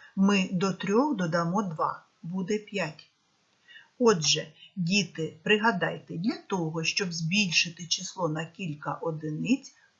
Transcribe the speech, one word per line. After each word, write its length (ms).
ми 360
до 200
трьох 440
додамо 460
два, 420
буде 360
п'ять. 520
Отже, 540
діти, 680
пригадайте, 760
для 180
того, 380
щоб 280
збільшити 720
число 420
на 180
кілька 460
одиниць, 840